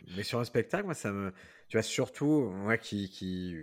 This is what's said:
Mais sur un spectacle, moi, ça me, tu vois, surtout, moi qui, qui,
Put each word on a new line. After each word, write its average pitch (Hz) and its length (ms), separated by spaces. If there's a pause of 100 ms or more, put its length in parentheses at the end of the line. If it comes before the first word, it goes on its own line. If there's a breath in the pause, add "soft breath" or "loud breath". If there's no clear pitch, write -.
(160)
Mais 101 60
sur 117 180
un 123 40
spectacle, 123 400
moi, 180 100
ça 104 180
me, 98 200 (360 loud breath)
tu - 80
vois, 110 60
surtout, 143 680
moi 101 280
qui, 101 320
qui, 92 520